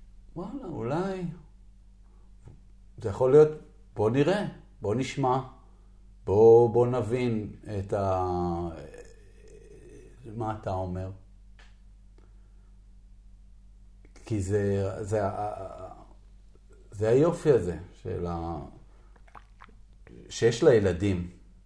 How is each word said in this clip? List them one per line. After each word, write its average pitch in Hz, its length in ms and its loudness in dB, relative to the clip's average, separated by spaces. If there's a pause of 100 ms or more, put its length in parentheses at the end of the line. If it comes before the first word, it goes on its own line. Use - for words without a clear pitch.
(360)
וואלה, 208 340 -10
אולי 165 540 -6 (1700)
זה 104 120 -6
יכול 131 220 2
להיות, 151 180 8 (440)
בוא 107 160 0
נראה, 160 360 0 (360)
בוא 104 140 -2
נשמע, 131 460 -2 (840)
בוא, 113 440 8
בוא 120 180 2
נבין 117 680 -2 (240)
את 95 140 -6
ה-, 90 760 -2 (1700)
מה 110 260 -6
אתה 98 120 -4
אומר. 92 380 -6 (3250)
כי 104 160 -4
זה, 98 480 0 (120)
זה 104 240 -2
ה-, 98 680 -8 (960)
זה 107 180 -2
היופי 156 420 2
הזה 90 260 2 (160)
של 90 340 -8
ה-, 82 380 -8 (1600)
שיש 117 340 0
לילדים. 95 760 4 (260)